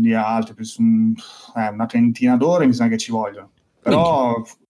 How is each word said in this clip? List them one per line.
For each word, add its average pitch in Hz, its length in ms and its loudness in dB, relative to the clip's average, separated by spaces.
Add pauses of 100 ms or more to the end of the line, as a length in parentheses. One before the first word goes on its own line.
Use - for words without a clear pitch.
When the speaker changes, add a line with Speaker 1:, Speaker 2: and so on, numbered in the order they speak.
Speaker 1:
di 113 140 4
altri, 110 400 -2
penso 110 260 -12
un, 113 320 4 (420)
eh, 110 140 -4
una 113 180 -6
trentina 120 500 2
d'ore 160 300 2
mi 123 80 4
sa 117 140 0
che 113 100 -2
ci 117 140 -8
vogliono. 101 400 -8 (280)
Però, 147 540 0
Speaker 2:
Minchia. 113 200 -10 (160)